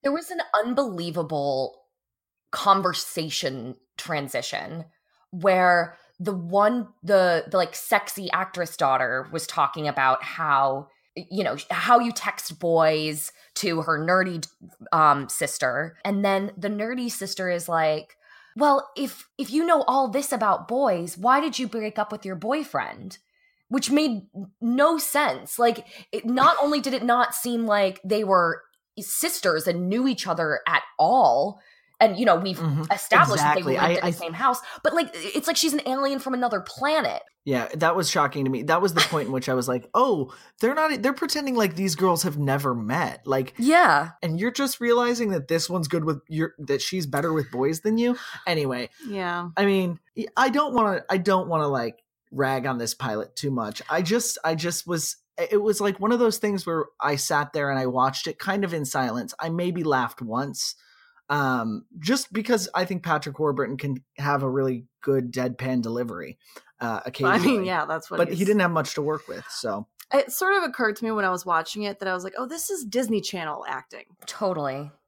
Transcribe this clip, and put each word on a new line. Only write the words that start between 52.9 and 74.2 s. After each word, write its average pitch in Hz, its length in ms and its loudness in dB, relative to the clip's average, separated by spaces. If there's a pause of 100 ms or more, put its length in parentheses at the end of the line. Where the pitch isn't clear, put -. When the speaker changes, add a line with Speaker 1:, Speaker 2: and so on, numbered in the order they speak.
Speaker 2:
pilot 110 420 -6
too 143 160 -4
much. 110 380 -4
I 160 120 0
just, 226 420 0
I 165 120 0
just 165 320 -6
was, 165 300 -4 (200)
it 190 240 2
was, 208 200 0
like, 202 180 0
one 208 140 0
of 240 60 2
those 220 180 2
things 202 280 -2
where 165 200 -2 (140)
I 143 180 0
sat 147 360 -2
there 143 160 -2
and 135 80 0
I 131 100 -2
watched 127 380 0
it 160 140 -8
kind 196 240 -2
of 175 100 -4
in 151 120 -2
silence. 123 520 -4
I 165 120 -6
maybe 175 340 -2
laughed 131 380 0
once, 127 540 -6 (540)
um, 127 560 -2 (140)
just 226 340 -2
because 214 420 0
I 180 100 0
think 180 180 -6
Patrick 151 360 -2
Warburton 139 380 0
can 131 260 -6 (140)
have 143 260 0
a 135 60 0
really 131 360 -2 (160)
good 131 300 0
deadpan 127 500 -2
delivery, 113 560 -6 (420)
uh, 120 60 -6
Speaker 3:
I 117 40 -2
mean, 110 120 -4 (300)
Speaker 2:
occasionally. 202 360 4
Speaker 3:
yeah, 170 180 -2
that's 160 240 -6
what 175 80 -6
Speaker 2:
But 170 120 2
he 196 60 -2
Speaker 3:
he's 190 120 0
Speaker 2:
didn't 208 140 4
have 175 100 4
much 156 240 -2
to 156 60 -4
work 151 260 -4
with, 202 220 -12
so. 104 380 -6 (260)
Speaker 3:
It 269 180 2
sort 381 240 0
of 381 80 2
occurred 240 340 -2
to 233 80 -6
me 220 60 -2
when 208 120 0
I 190 60 2
was 180 160 -4
watching 175 380 0
it 202 160 -6
that 196 80 -6
I 185 60 0
was 180 120 -4
like, - 120 -10
"Oh, 254 100 -6
this 320 220 -8
is 359 140 -6
Disney 220 380 0
Channel 160 460 -8
acting." - 380 -10 (200)